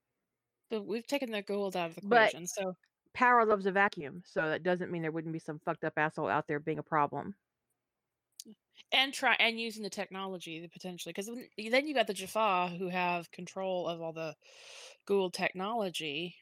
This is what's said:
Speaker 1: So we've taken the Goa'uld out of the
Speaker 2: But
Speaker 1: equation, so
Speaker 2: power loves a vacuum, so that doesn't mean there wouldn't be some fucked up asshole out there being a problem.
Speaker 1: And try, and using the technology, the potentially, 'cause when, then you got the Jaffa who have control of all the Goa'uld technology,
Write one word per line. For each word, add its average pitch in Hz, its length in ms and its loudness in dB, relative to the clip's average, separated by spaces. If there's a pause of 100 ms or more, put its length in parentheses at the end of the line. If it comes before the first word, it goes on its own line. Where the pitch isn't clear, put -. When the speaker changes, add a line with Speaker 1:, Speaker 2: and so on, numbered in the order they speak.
(720)
Speaker 1:
So 220 100 -4
we've 220 240 -4
taken 277 240 -2
the 214 100 -2
Goa'uld 196 360 -4
out 170 140 -2
of 165 40 -16
the 180 80 -12
Speaker 2:
But 214 360 6
Speaker 1:
equation, 175 100 -10
so 190 260 -4 (400)
Speaker 2:
power 247 320 6
loves 208 200 2
a 196 60 2
vacuum, 180 540 0
so 160 240 0
that 156 120 0
doesn't 180 280 0
mean 170 120 -4
there 160 100 -2
wouldn't 160 200 -4
be 160 60 -4
some 156 220 -8
fucked 170 240 -4
up 156 140 -2
asshole 156 300 2
out 131 200 2
there 147 120 -2
being 156 180 -4
a 147 40 -8
problem. 147 540 0 (1500)
Speaker 1:
And 269 240 4
try, 240 240 4
and 226 200 2
using 220 240 -6
the 196 80 -4
technology, 185 680 -8
the 170 80 -14
potentially, 175 440 -10
'cause 196 180 -6
when, 247 260 -10
then 240 320 2
you 302 60 -4
got 226 120 4
the 208 80 -4
Jaffa 185 600 2
who 185 120 -4
have 175 420 -2
control 185 580 -4
of 170 140 -4
all 165 100 -6
the 160 240 -6 (720)
Goa'uld 196 260 4
technology, 180 1080 -2